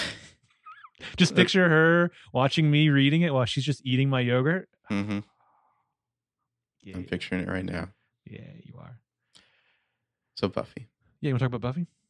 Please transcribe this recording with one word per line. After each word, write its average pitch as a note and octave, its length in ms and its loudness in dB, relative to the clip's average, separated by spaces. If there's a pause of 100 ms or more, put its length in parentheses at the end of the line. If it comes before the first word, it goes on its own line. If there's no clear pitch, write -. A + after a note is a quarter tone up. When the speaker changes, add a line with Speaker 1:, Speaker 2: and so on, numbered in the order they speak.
(540)
Speaker 1:
<laughs> - 640 -20
Just F3+ 160 4
Speaker 2:
uh, - 20 -2
Speaker 1:
picture F#3 320 4
her E3 440 4 (200)
watching C3+ 380 2
me D3+ 200 4
reading C#3+ 340 4
it D3+ 100 0
while B2+ 120 0
she's B2+ 200 -4
just C#3+ 180 -4
eating C3 260 0
my C3+ 120 0
yogurt. C3 480 -2 (200)
Speaker 2:
Mm-hmm. G2+ 300 -4 (1600)
Speaker 1:
Yeah. F#2 140 -18
Speaker 2:
I'm F2+ 60 -10
picturing F2+ 380 -6
it - 80 -8
right F#2 160 -6
now. F2 240 -8 (360)
Speaker 1:
Yeah, - 200 -18 (180)
you - 160 -20
are. - 200 -20 (1400)
Speaker 2:
So - 120 -4
Buffy. - 400 -8 (320)
Speaker 1:
Yeah, D3 100 -4
you C3+ 40 -2
wanna A#2+ 60 -2
talk C3 80 0
about A#2+ 140 -6
Buffy? C3+ 260 -6 (220)